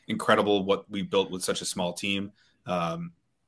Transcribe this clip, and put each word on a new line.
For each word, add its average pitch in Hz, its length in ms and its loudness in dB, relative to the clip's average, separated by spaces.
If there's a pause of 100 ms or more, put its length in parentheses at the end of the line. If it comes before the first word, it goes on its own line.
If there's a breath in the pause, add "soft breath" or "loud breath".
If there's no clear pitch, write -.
incredible 104 600 4
what 98 240 2
we 101 100 -6
built 95 300 0
with 92 120 -6
such 95 200 -2
a - 20 -8
small 87 300 -4
team. 101 360 -4 (360)
Um, 85 460 -4 (360)